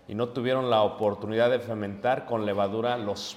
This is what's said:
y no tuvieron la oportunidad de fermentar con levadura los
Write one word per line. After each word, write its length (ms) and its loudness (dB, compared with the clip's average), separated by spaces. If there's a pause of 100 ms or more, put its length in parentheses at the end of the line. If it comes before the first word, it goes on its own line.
y 80 -10
no 140 -2
tuvieron 400 0
la 140 6
oportunidad 680 2
de 80 2
fermentar 680 -4
con 180 -2
levadura 540 0
los 380 -6